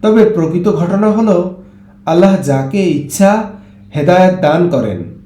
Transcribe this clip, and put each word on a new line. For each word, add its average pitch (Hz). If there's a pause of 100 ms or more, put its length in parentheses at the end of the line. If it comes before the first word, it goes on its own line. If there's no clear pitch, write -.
তবে 214
প্রকৃত 170
ঘটনা 196
হলো, 202 (440)
আল্লাহ 185
যাকে 135
ইচ্ছা 196 (540)
হেদায়েত 180
দান 165
করেন। 107 (220)